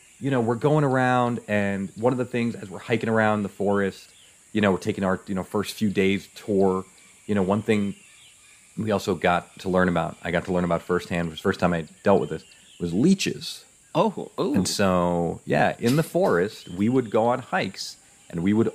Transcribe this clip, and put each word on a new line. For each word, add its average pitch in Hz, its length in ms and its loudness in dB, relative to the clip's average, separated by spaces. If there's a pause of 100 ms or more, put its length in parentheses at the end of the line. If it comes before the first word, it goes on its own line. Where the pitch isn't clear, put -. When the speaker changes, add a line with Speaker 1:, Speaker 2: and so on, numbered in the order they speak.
(200)
Speaker 1:
you 139 100 -4
know, 131 100 2
we're 117 140 2
going 147 300 2
around, 127 600 2
and 98 500 0
one 117 160 2
of 127 60 -2
the 127 60 -2
things, 117 300 -2
as - 160 -14
we're 87 80 -14
hiking 113 300 -2
around 107 340 4
the 98 60 -4
forest, 98 600 -2 (440)
you 107 80 0
know, 101 120 4
we're 87 60 0
taking 98 260 -4
our, 92 220 0
you 101 80 -6
know, 92 100 -2
first - 300 -4
few 107 160 0
days 98 440 0
tour, 95 500 0 (420)
you 107 80 -2
know, 98 80 2
one 98 200 2
thing 104 320 0 (840)
we 107 120 -4
also 98 240 0
got 87 460 0
to 98 80 -8
learn 90 200 4
about, 82 360 -2
I 90 60 -6
got 85 160 0
to 95 60 -4
learn 90 120 0
about 85 180 0
firsthand, 87 480 -2
was 78 80 -14
the - 40 -12
first 95 180 0
time 113 120 2
I 80 140 -4 (160)
dealt 98 180 4
with 76 100 -4
this, 80 140 -8 (360)
was 85 140 -4
leeches. 131 680 0 (300)
Speaker 2:
Oh, 175 440 -2
ooh. 202 160 -4
Speaker 1:
And 92 140 0
so, 87 800 0
yeah, 135 320 2
in 120 180 0
the 160 60 2
forest, 117 640 -2
we 95 220 -2
would 123 200 0
go 110 160 2
on 120 120 2
hikes, 127 580 -6 (320)
and 85 140 -6
we 98 100 2
would 107 220 2